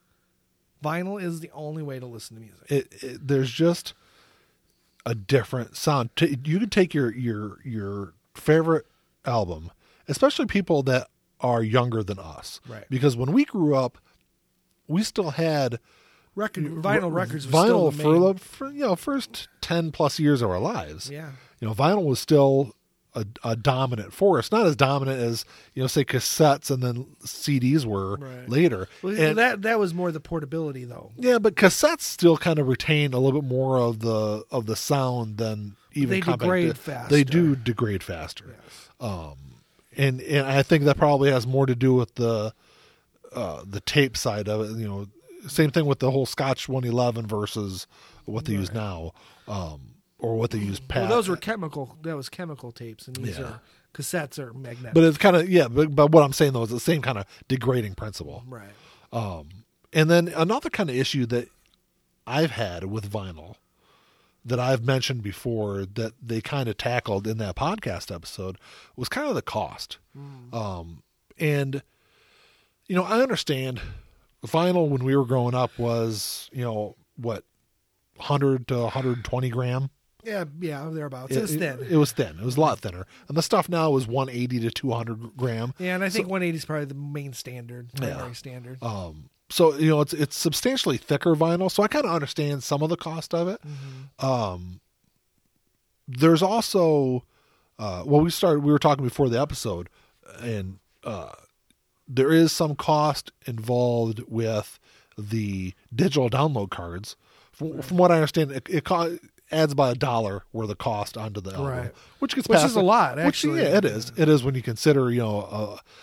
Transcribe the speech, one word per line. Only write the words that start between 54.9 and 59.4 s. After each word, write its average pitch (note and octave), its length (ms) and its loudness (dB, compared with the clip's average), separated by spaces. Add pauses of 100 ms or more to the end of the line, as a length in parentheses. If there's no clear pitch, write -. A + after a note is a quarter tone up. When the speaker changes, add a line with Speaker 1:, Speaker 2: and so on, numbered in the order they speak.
Speaker 2:
But E3 100 10
it's D#3+ 140 6
kinda, F#3 280 6
yeah, F3 220 6
but, C#3+ 260 2
but D3 180 8
what D#3 120 10
I'm C#3 80 -2
saying, C#3 220 4
though, A#2 80 0
is A2 80 -2
the A#2 100 -6
same D3+ 220 0
kinda A#2 240 -4 (200)
degrading A#2+ 480 0
principle. G2 540 -12
Speaker 1:
Right. G#2+ 220 -20 (420)
Speaker 2:
Um, F#2 360 -6 (440)